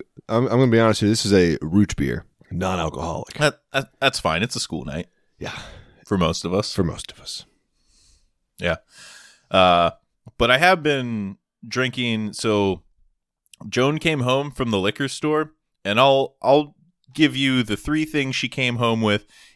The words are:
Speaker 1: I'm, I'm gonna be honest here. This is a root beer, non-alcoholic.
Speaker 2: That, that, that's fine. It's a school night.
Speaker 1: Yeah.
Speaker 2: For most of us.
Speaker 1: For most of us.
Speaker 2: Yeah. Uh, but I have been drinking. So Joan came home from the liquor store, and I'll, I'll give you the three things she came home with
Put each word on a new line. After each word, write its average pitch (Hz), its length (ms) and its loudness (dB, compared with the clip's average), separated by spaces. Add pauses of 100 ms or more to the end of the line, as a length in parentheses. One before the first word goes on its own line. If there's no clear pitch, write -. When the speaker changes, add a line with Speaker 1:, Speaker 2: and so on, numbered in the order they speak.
(280)
Speaker 1:
I'm, 113 200 0
I'm 117 120 2
gonna 131 120 4
be 113 100 6
honest 110 180 4
here. 104 100 2
This 110 160 0
is 98 80 2
a 87 280 6
root 92 340 2
beer, 65 300 -4 (240)
non-alcoholic. 92 880 -6
Speaker 2:
That, 147 260 -2 (100)
that, 135 180 -6 (100)
that's 135 200 0
fine. 85 240 -2
It's 120 120 -4
a 123 40 -6
school - 260 -8
night. 76 220 -8 (320)
Speaker 1:
Yeah. - 180 -12 (500)
Speaker 2:
For 101 100 -2
most 85 260 0
of 85 100 -6
us. 101 200 -2
Speaker 1:
For 98 100 0
most - 260 -6
of - 120 -20
us. - 240 -16 (1120)
Speaker 2:
Yeah. 87 200 -2 (720)
Uh, 87 420 4 (460)
but 120 140 2
I 127 60 4
have 175 260 2
been 120 540 -2 (280)
drinking. 120 680 -2
So 101 500 0 (840)
Joan 135 280 0
came 156 240 0
home 135 300 0
from 123 200 -4
the 101 80 2
liquor 110 280 -2
store, 151 460 -4 (320)
and 101 160 -2
I'll, 135 400 4
I'll 143 340 2 (380)
give 147 240 2
you 131 260 2
the 104 140 -4
three 156 260 -2
things 143 320 -4
she 127 140 -4
came 123 260 -2
home 117 260 0
with 104 240 2 (300)